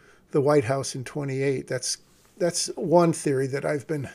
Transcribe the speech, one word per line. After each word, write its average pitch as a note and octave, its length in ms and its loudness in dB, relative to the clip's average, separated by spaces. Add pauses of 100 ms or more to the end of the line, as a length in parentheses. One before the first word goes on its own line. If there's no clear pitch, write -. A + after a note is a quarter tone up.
(300)
the D3+ 100 2
White D3 240 4
House C3+ 300 -4
in C3 100 -8
twenty-eight. C#3 640 -4
That's, - 320 -6 (400)
that's F3 380 -2
one E3+ 360 6
theory C3+ 360 0
that C#3 180 -4
I've D3+ 200 -2
been D3 280 -6